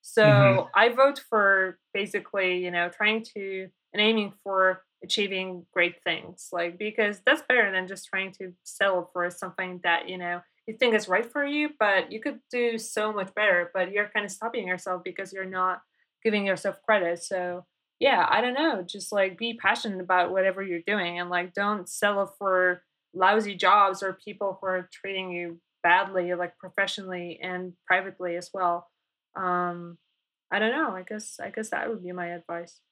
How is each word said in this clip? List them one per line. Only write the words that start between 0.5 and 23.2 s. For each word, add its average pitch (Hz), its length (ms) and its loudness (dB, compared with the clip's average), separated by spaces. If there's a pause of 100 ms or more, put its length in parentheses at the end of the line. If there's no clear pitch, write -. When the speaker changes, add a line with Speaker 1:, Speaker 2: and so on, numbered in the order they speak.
Speaker 1:
I 214 140 6
vote 269 300 4
for 196 600 2 (140)
basically, 190 720 -2
you 180 60 -4
know, 175 180 -2
trying 214 360 -2 (100)
to 190 340 -8 (240)
and 208 80 -4
aiming 214 320 2 (100)
for 185 420 2 (180)
achieving 185 720 -4
great 175 300 0
things, - 500 -6
like, 175 260 -4
because 208 460 -2
that's 302 240 4
better 226 240 4
than 185 160 -2
just 190 180 -12
trying 190 260 -4
to 185 200 -14 (120)
settle 185 480 0
for 175 180 -2
something 180 520 -8
that, 170 260 0
you 185 100 -8
know, 175 220 -4 (260)
you 220 100 -10
think 240 180 2
is 208 140 0
right 190 160 2
for 285 200 -2
you, 294 340 -2
but 190 340 2
you 220 80 -8
could - 180 -6 (120)
do 240 280 0
so 214 340 -4
much 190 220 -6
better, 180 380 2
but 185 200 -2
you're 208 160 0
kinda 208 200 -4
stopping 220 400 -6
yourself 180 340 -6
because 190 300 -10
you're 190 120 -8
not 185 360 -2 (420)
giving 208 240 0
yourself 190 360 -2
credit. 175 400 2
So, 180 420 -6 (340)
yeah, 233 300 4
I 208 120 2
don't 247 140 0
know, 277 280 0
just, 190 280 -12
like, 190 280 0
be 233 160 -6
passionate 208 460 -2
about 180 320 2
whatever 190 300 2
you're 175 240 -6
doing 180 320 -2
and, 175 120 -4
like, 180 240 -2
don't 202 340 -2
settle 202 380 0
for 185 580 0 (300)
lousy 202 400 2